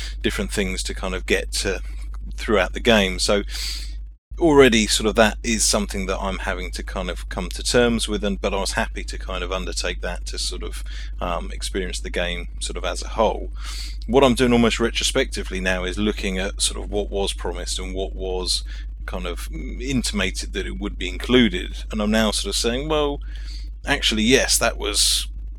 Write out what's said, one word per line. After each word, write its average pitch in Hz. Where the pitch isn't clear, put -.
different 104
things 92
to -
kind 92
of 92
get -
to 95
throughout -
the -
game. 98
So 101
already 131
sort 110
of 104
that 110
is 113
something 98
that 92
I'm 95
having 90
to 104
kind 92
of -
come 90
to -
terms 120
with, 104
and, 98
but 101
I -
was 95
happy 104
to -
kind 92
of 87
undertake 90
that 90
to 95
sort 90
of, 95
um, 87
experience 90
the 95
game 87
sort -
of 87
as 90
a -
whole. 95
What 135
I'm 123
doing 123
almost 117
retrospectively 107
now 92
is 92
looking 101
at 95
sort -
of 92
what 101
was 98
promised 87
and 92
what 95
was 92
kind 90
of 85
intimated 104
that 95
it 95
would 101
be 90
included, 95
and 110
I'm 104
now 110
sort 101
of -
saying, 123
"Well, 147
actually, 135
yes, 113
that 113
was, -